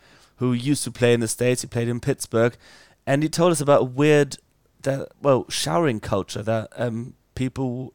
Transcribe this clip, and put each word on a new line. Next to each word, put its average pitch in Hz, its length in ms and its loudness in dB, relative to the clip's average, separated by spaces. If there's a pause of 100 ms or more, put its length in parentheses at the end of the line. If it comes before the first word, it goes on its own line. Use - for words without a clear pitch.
(380)
who 123 140 0
used 127 320 0
to 123 80 -8
play 120 220 4
in 120 80 2
the 110 80 -2
States. 123 320 0
He - 80 -12
played 117 180 -4
in 120 140 -4
Pittsburgh, 120 560 0 (480)
and 139 180 0
he 156 60 -2
told 170 240 2
us 151 80 -2
about 143 200 4
a 127 40 0
weird, 143 540 2 (420)
that, 139 260 -4 (140)
well, 131 260 4
showering 147 540 -2
culture 104 420 -4
that, 110 320 -4
um, 117 380 -6 (220)
people 131 600 -6